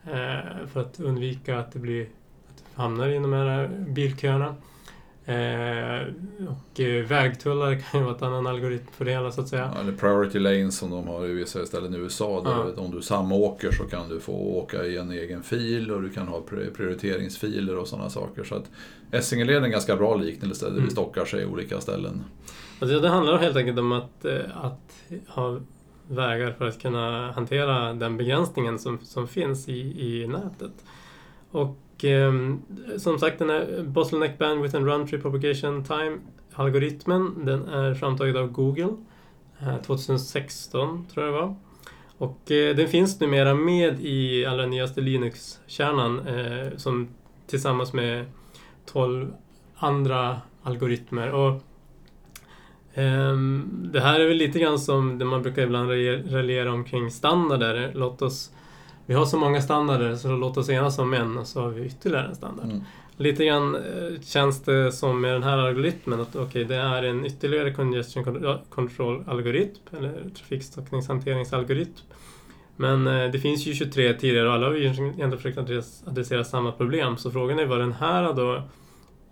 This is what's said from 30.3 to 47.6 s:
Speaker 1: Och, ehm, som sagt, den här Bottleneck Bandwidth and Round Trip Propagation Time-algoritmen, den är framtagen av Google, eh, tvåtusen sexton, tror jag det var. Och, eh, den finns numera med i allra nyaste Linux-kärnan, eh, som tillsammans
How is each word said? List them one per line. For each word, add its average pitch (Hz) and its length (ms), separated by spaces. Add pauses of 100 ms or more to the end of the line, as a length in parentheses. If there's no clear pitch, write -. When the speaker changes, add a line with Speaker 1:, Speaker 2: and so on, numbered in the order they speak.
Speaker 1:
Och, - 520
ehm, 135 580 (360)
som 165 220
sagt, 160 200
den 156 100
här 156 380
Bottleneck 156 500
Bandwidth 151 380
and 139 100
Round 147 240
Trip 143 120
Propagation 139 600
Time-algoritmen, 156 1600
den 135 220
är 135 260
framtagen 135 440
av 127 140
Google, 139 380 (680)
eh, 131 260
tvåtusen 135 340
sexton, 143 960
tror 151 120
jag 147 100
det 151 60
var. 196 140 (640)
Och, - 340
eh, 147 240
den 156 120
finns 190 320
numera 139 360
med 165 460
i 131 440
allra 127 200
nyaste 127 360
Linux-kärnan, 131 1300
eh, 123 500
som 123 300 (400)
tillsammans 131 460